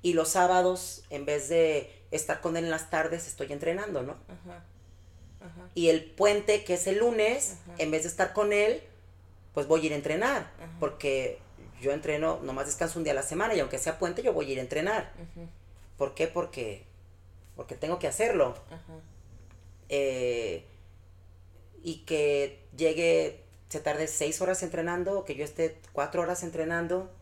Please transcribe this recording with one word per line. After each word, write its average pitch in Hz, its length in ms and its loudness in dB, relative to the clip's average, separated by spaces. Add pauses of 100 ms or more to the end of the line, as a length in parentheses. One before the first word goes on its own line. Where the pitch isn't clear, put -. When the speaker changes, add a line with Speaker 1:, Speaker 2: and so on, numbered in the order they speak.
Speaker 1:
y 175 120 2
los 160 160 2
sábados, 180 800 4
en 143 140 -8
vez 143 240 -2
de 160 420 4 (200)
estar - 320 -4
con 165 160 -2
él 165 60 0
en 165 60 -2
las 160 200 -4
tardes, 165 360 0
estoy 143 260 -8
entrenando, 165 500 -2
¿no? 139 100 -6 (160)
Speaker 2:
Ajá, 175 360 -16 (760)
ajá. 180 340 -18
Speaker 1:
Y 165 140 4
el 160 160 6
puente, 208 600 4
que 180 100 0
es 175 140 0
el 196 100 2
lunes, 233 640 2
Speaker 2:
Ajá. - 160 -16
Speaker 1:
en 156 120 0
vez 160 120 2
de 170 60 -4
estar 180 260 0
con 208 180 2
él, 214 300 4 (720)
pues 143 140 0
voy 160 140 6
a - 40 -2
ir 156 60 2
a 151 40 -2
entrenar, 165 600 0
Speaker 2:
Ajá. 165 220 -16
Speaker 1:
porque 135 580 0 (420)
yo 135 120 2
entreno, 156 500 0
nomás 135 240 -4
descanso 165 320 -2
un 165 60 -2
día 147 80 0
a - 40 2
la - 60 0
semana, 208 320 0
y 175 60 4
aunque 131 180 -2
sea 160 200 -2
puente, 175 240 -2
yo 240 100 2
voy 156 160 0
a 135 40 -2
ir 127 60 -2
a 131 40 -4
entrenar. 180 540 -2
Speaker 2:
Ujú. 170 300 -14 (500)
Speaker 1:
¿Por 135 180 -2
qué? 160 120 0
Porque, 135 580 -6 (680)
porque - 220 -12
tengo 165 240 -2
que 156 80 0
hacerlo. 160 460 2 (160)
Speaker 2:
Ajá. 160 240 -16 (960)
Speaker 1:
Eh, 123 760 0 (1200)
y 165 200 -6
que 143 600 2 (120)
llegue, 160 680 2 (240)
se 156 120 -8
tarde 151 280 -2
seis 156 320 -2
horas 185 240 0
entrenando, 175 540 -2
o 190 60 -4
que 143 120 -6
yo 147 80 -4
esté 160 340 -2 (140)
cuatro 147 300 0
horas 175 200 -2
entrenando 170 680 -2 (120)